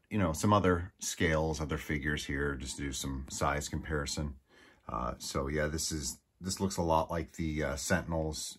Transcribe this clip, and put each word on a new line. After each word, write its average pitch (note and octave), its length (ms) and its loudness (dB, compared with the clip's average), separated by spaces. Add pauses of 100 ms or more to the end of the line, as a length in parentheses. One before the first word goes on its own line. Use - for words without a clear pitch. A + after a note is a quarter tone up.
you G#2+ 80 0
know, E2+ 160 4
some G#2 200 4
other G2+ 460 4
scales, D#2+ 600 2
other D2+ 160 -2
figures D2 480 -2
here, C#2+ 300 -2
just C2 220 -8
do C#2 140 -4
some C2+ 380 -4
size D2 400 0
comparison. D2 680 -4 (520)
Uh, A#1+ 300 -4
so - 300 -4
yeah, D2+ 200 0
this D2+ 240 -2
is, D2+ 280 -4 (200)
this F#2 200 -4
looks G2 180 0
a F2+ 40 0
lot D#2+ 280 4
like E2 240 -4
the, D2+ 300 -2
uh, C#2 120 0
Sentinels, D#2 840 -2